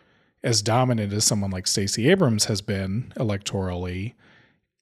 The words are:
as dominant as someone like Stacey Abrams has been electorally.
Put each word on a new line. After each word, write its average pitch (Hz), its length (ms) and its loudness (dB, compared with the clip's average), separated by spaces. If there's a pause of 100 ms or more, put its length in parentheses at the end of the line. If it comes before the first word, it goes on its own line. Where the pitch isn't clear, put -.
(440)
as 113 180 2
dominant 113 500 2
as 107 140 0
someone 101 260 0
like 92 160 -6
Stacey 107 420 0
Abrams 143 360 4
has 98 160 0
been 98 560 -4
electorally. 92 960 -4 (680)